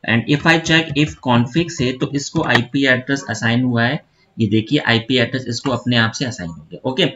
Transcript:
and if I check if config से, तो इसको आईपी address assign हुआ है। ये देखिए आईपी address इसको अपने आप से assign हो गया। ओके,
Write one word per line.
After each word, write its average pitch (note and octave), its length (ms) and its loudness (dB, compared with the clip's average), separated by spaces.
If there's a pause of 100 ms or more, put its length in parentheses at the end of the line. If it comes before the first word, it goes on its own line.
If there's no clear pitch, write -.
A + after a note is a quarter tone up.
(100)
and A#2 200 2
if D3 160 2
I E3 140 6
check D#3+ 380 2
if D3+ 160 0 (120)
config B2 440 2
से, B2+ 220 -2
तो C3+ 220 -4
इसको C#3+ 300 -4
आईपी B2 420 0
address C3 440 0
assign A#2 340 0
हुआ A#2 200 0
है। C#3+ 160 -2 (360)
ये A2+ 100 2
देखिए A2 340 2
आईपी A#2 380 0
address A#2+ 300 0
इसको A#2+ 220 -4
अपने A#2+ 260 0
आप A2+ 160 2
से - 120 -6
assign F#2 260 -8
हो E2 200 -16
गया। - 200 -8
ओके, F3+ 240 2